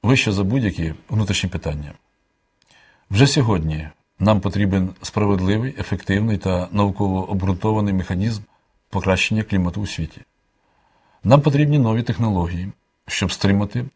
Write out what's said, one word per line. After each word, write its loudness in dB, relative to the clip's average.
вища 2
за 0
будь-які -2
внутрішні -2
питання. -8
Вже 6
сьогодні 0
нам 4
потрібен 0
справедливий, 0
ефективний -2
та -2
науково 0
обґрунтований 0
механізм -2
покращення 0
клімату -2
у -4
світі. -10
Нам 6
потрібні 4
нові 2
технології, -2
щоб -2
стримати 0